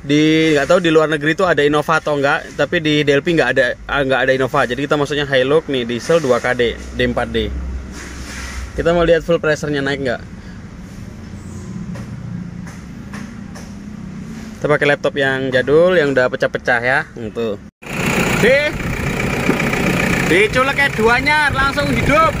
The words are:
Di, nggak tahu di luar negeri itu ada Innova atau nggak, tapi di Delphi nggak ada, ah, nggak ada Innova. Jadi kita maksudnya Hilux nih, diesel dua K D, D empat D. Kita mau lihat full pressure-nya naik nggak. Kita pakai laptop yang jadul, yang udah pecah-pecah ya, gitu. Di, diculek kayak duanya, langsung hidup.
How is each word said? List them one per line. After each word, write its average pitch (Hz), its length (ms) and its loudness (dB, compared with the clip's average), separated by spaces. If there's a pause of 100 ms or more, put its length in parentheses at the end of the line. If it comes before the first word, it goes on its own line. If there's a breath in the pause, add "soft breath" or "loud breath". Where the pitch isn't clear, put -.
Di, 156 560 2
nggak 139 80 2
tahu 175 160 4
di 170 80 0
luar 156 240 4
negeri 156 240 0
itu 196 80 2
ada 165 160 2
Innova 151 400 2
atau 151 160 -2
nggak, 143 400 0
tapi 151 240 0
di 151 240 2
Delphi 147 320 2
nggak 127 160 2
ada, 127 320 2
ah, 131 160 -2
nggak 131 240 2
ada 131 80 2
Innova. 131 320 2
Jadi 123 240 -4
kita 156 80 2
maksudnya 143 320 -2
Hilux 139 400 2
nih, 131 160 0
diesel 120 400 0
dua 120 160 4
K 127 160 0
D, 120 160 2 (240)
D 123 80 2
empat 120 240 0
D. 110 240 -2 (1300)
Kita 165 160 2
mau 170 80 4
lihat 165 240 4
full 170 80 4
pressure-nya 151 480 0
naik 139 160 -2
nggak. 127 200 -2 (4000 loud breath)
Kita 147 160 -8
pakai 147 160 2
laptop 143 320 0
yang 135 320 0
jadul, 147 400 4
yang 143 240 4
udah 123 160 4
pecah-pecah 127 480 0
ya, 135 240 0 (160)
gitu. 107 400 -4 (800)
Di, 254 160 6 (1800)
diculek 254 480 2
kayak 277 160 0
duanya, 269 560 2
langsung 277 400 0
hidup. 285 480 2